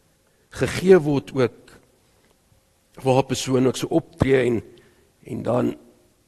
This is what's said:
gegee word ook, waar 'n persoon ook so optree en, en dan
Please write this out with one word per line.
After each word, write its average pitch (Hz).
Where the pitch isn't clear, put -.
gegee 180
word 143
ook, 127
waar 131
'n 135
persoon 131
ook 123
so -
optree 131
en, 113
en -
dan 120